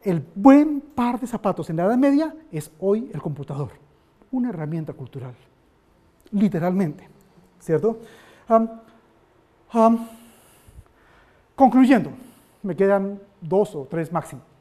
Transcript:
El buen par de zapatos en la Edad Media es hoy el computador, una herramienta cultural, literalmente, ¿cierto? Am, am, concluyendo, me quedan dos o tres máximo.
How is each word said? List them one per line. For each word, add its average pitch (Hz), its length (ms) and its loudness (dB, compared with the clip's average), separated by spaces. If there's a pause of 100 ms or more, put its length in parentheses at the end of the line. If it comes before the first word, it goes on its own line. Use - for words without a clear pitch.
El 170 220 -2 (100)
buen 277 460 6
par 240 400 -4
de 262 60 -8
zapatos 185 440 -4
en 160 60 -4
la 170 80 0
Edad 233 120 2
Media 285 380 2 (160)
es 156 200 -10 (100)
hoy 214 320 0
el 151 100 -8
computador, 143 480 -8 (600)
una 247 180 -4
herramienta 156 440 -8
cultural, 127 420 -14 (960)
literalmente, 185 760 -2 (520)
¿cierto? 202 400 -2 (480)
Am, 226 200 2 (1040)
am, 226 360 2 (1500)
concluyendo, 247 560 4 (520)
me 185 120 -8
quedan 196 460 0 (200)
dos 185 360 -2
o 135 120 -10
tres 165 240 -6
máximo. 143 300 -8 (180)